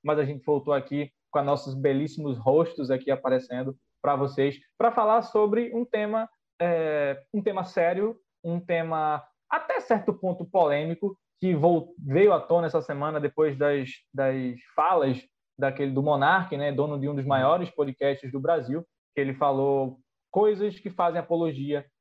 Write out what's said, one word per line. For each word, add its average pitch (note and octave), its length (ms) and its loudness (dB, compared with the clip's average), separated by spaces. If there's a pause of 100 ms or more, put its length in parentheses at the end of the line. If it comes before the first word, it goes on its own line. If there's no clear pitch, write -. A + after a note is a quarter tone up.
Mas D3+ 160 0
a D3+ 60 2
gente C#3 200 -8
voltou C#3+ 300 0
aqui C#3+ 380 -4 (180)
com D3 100 0
os C#3 60 0
nossos C#3 280 -2
belíssimos C#3 640 -2
rostos C3+ 540 2
aqui C3 180 -2
aparecendo C3 680 -2 (240)
pra C#3+ 140 2
vocês, C#3 420 0 (220)
pra A#3 140 4
falar A3+ 300 4
sobre A3+ 520 0
um A#3 100 -2
tema, A3 460 -4 (320)
é, D3+ 580 0 (140)
um G#3 80 -2
tema F#3+ 220 -2
sério, F3+ 520 0 (280)
um E3+ 160 -4
tema D#3+ 600 -2 (300)
até D#4 300 -2
certo G#3 340 0
ponto F3+ 300 -6
polêmico, E3 760 0 (220)
que F#3 120 0
vol-, E3 460 2
veio E3 340 4
à D#3+ 80 4
tona E3+ 280 0
essa D#3+ 120 0
semana D3+ 380 -4
depois D3 400 0
das, C#3+ 320 0 (220)
das C3 420 -2 (220)
falas D3+ 500 2 (320)
daquele, C#3 320 -2
do C3+ 140 0
Monark, D3+ 520 2
né, C#3+ 140 -2
dono C#3+ 300 -2
de C#3 80 -2
um D3 80 -4
dos C3+ 100 -4
maiores C#3 420 2
podcasts C#3 600 -4
do C3+ 80 -6
Brasil, D3+ 480 -2 (260)
que C#3+ 80 -4
ele C3+ 140 -2
falou C3+ 640 0 (320)
coisas G#3 480 2
que - 100 -12
fazem F3 300 -2
apologia D3 640 -2 (160)